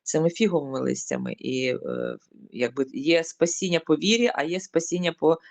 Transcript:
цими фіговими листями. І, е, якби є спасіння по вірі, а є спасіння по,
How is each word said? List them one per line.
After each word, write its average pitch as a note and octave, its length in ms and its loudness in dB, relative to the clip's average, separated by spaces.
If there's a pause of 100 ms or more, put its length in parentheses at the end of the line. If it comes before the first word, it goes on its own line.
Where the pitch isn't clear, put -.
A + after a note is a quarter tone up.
цими D#3+ 260 0
фіговими D#3+ 500 0
листями. B2+ 540 -4
І, C3 340 -4
е, B2 100 0 (720)
якби B2 420 -2
є E3 300 2
спасіння E3+ 560 0
по D#3+ 160 2
вірі, A3 400 2
а C#3+ 80 -2
є E3+ 160 -4
спасіння E3+ 600 -2
по, D#3+ 180 4 (140)